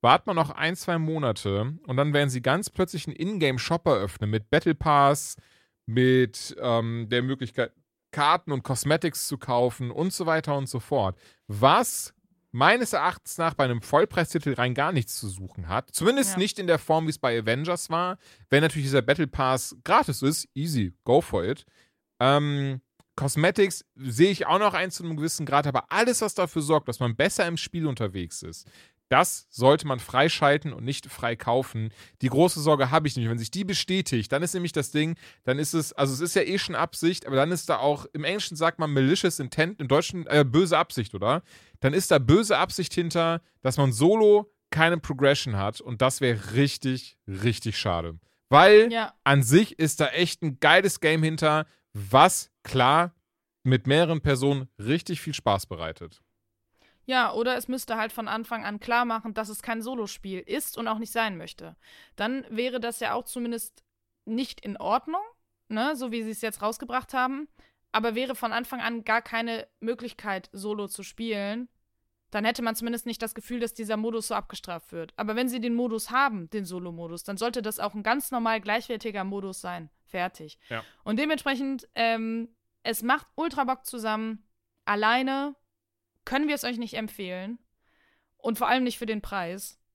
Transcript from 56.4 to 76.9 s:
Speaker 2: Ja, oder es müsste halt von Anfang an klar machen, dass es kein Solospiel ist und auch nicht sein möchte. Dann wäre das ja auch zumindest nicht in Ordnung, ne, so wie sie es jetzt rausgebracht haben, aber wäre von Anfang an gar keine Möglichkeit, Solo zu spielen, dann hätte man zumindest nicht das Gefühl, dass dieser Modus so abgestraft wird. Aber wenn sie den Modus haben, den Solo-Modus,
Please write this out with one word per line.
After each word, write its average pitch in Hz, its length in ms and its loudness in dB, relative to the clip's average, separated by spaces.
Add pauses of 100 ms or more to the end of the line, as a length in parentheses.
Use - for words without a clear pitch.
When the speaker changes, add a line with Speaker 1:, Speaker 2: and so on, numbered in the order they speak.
Speaker 2:
Ja, 254 280 0
oder 240 240 -2
es 240 100 -8
müsste 247 300 -8
halt 220 160 -4
von 220 140 -8
Anfang 220 360 -8
an 202 160 -8
klar 240 260 0
machen, 226 280 -6
dass 214 160 -6
es 214 140 -14
kein 226 180 -6
Solospiel 214 580 -10
ist - 380 -8
und 233 100 -6
auch 220 120 -4
nicht 226 120 -10
sein 220 240 -2
möchte. 165 400 -16 (400)
Dann 247 340 -6
wäre 240 300 -4
das 233 200 -6
ja - 140 -4
auch 240 120 -4
zumindest 233 580 -8 (420)
nicht 233 360 -6
in 202 160 -10
Ordnung, 262 440 -4 (460)
ne, 247 280 -4
so 247 160 -8
wie 233 120 -4
sie 220 60 -6
es 214 120 -10
jetzt 220 200 -8
rausgebracht 233 520 -6
haben, 269 360 -4 (420)
aber 220 240 -2
wäre 254 200 -4
von 233 180 -6
Anfang 240 280 -6
an 233 220 -6
gar 226 200 0
keine 226 440 -6 (120)
Möglichkeit, 220 720 -8
Solo 208 340 -8
zu 202 160 -12
spielen, 220 640 -8 (640)
dann 214 160 -4
hätte 240 160 0
man 226 140 -2
zumindest 233 320 -6
nicht 226 140 -8
das 220 140 -8
Gefühl, 240 240 -10
dass 226 140 -6
dieser 214 240 -6
Modus 226 300 -6
so 226 80 -4
abgestraft 180 580 -10
wird. 165 240 -12
Aber 214 180 -4
wenn 247 140 -2
sie 247 100 -6
den 233 140 -4
Modus 233 380 -4
haben, 240 400 -2
den 208 140 -6
Solo-Modus, 170 580 -12